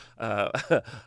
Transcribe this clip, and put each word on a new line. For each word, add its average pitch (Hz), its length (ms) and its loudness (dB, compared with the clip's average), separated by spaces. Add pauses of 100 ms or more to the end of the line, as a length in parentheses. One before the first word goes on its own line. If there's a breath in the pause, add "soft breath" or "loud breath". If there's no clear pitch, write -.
(180 loud breath)
uh, 104 320 0 (200)
<laughs> 165 120 6 (260 loud breath)